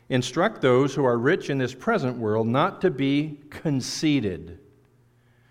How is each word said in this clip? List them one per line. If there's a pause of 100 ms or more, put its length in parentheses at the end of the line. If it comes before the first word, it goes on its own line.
"Instruct
those
who
are
rich
in
this
present
world
not
to
be
conceited (920)